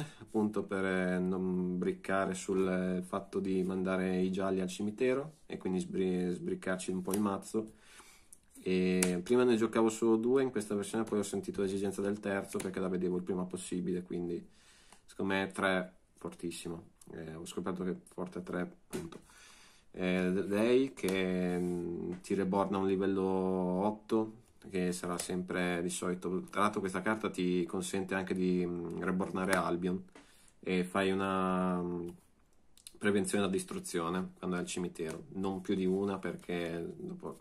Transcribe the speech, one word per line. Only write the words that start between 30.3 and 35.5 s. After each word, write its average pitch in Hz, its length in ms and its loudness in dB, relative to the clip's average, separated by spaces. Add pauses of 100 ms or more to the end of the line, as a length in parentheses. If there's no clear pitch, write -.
e 92 240 0
fai 98 280 0
una, 92 720 0
mm, 87 260 -4 (880)
prevenzione 101 460 2
alla 92 80 2
distruzione 90 840 -2
quando 90 200 -2
è - 20 -2
al 85 60 -4
cimitero, 85 680 -6
non 95 280 -2